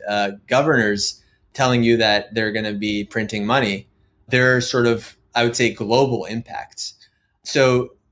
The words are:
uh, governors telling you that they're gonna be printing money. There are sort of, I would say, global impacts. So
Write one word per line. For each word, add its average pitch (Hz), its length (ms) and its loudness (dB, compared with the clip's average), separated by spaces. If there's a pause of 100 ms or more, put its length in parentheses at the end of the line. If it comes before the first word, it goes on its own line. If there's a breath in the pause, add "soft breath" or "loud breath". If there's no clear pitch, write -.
uh, 104 220 -2 (160)
governors 123 760 0 (300 soft breath)
telling 127 300 2
you 117 140 4
that 104 360 0
they're 110 180 -2
gonna 107 220 -4
be 104 320 -4
printing 104 400 -6
money. 110 420 0 (400)
There 127 300 4
are 123 40 0
sort 120 260 0
of, 117 280 -2 (180)
I 120 120 2
would 117 100 -2
say, 117 160 2
global 113 540 0
impacts. - 680 -12 (500 soft breath)
So 127 500 0 (180)